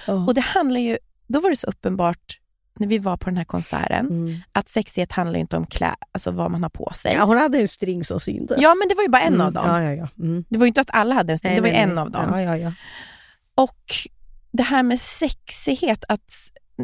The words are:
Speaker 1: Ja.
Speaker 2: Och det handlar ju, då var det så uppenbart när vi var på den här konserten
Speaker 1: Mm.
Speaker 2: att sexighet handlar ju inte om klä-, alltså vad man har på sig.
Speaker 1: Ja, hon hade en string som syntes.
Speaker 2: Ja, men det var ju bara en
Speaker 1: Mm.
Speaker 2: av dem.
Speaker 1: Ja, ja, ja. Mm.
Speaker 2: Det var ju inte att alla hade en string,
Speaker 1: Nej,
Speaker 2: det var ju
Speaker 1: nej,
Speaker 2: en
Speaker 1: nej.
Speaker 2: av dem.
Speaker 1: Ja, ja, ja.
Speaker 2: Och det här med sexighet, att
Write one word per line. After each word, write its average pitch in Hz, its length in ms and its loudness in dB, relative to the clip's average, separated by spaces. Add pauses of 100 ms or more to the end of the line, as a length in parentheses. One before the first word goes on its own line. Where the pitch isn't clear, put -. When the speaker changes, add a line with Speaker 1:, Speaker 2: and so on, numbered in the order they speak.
Speaker 1:
Ja. 196 80 0
Speaker 2:
Och 190 200 2
det 262 60 0
handlar 254 400 0
ju, 233 180 -2 (280)
då 269 140 0
var 370 100 2
det 277 60 0
så - 100 -6
uppenbart 185 720 -2 (400)
när 208 80 -2
vi 214 120 2
var 196 180 -2
på - 140 -8
den 180 60 -2
här 170 80 -2
konserten - 600 -2
Speaker 1:
Mm. 165 300 -4 (160)
Speaker 2:
att - 160 -4
sexighet 190 440 -4
handlar 170 220 -2
ju 170 60 -2
inte 170 160 -4
om 165 100 -2
klä-, - 280 -2 (180)
alltså - 180 -6
vad 170 200 -2
man 170 120 -4
har 160 80 -4
på - 240 -10
sig. - 200 0
Speaker 1:
Ja, 175 100 4
hon 220 140 6
hade 294 220 4
en 208 80 2
string 180 360 -4
som - 160 -4
syntes. - 420 -4
Speaker 2:
Ja, 320 120 8
men 381 140 2
det 392 60 2
var 392 80 0
ju 381 60 2
bara 247 140 4
en 330 120 4
Speaker 1:
Mm. 175 120 4
Speaker 2:
av 180 60 -2
dem. - 140 -2
Speaker 1:
Ja, 170 160 2
ja, 151 120 0
ja. 160 140 -6 (100)
Mm. 170 300 -4
Speaker 2:
Det 220 100 -2
var 240 80 6
ju - 20 8
inte 240 120 2
att 269 140 0
alla 226 200 2
hade 175 180 2
en 160 60 0
string, 185 120 -2
Speaker 1:
Nej, 185 60 2
Speaker 2:
det - 60 2
var 226 60 4
ju - 60 2
Speaker 1:
nej, 220 80 4
Speaker 2:
en 196 120 2
Speaker 1:
nej. 160 80 -2
Speaker 2:
av - 80 -6
dem. - 220 -2
Speaker 1:
Ja, 185 100 0
ja, 170 140 0
ja. 170 160 -4 (840)
Speaker 2:
Och - 300 0 (680)
det 240 100 2
här 262 200 2
med 247 180 2
sexighet, - 1080 -2
att - 220 -4 (540)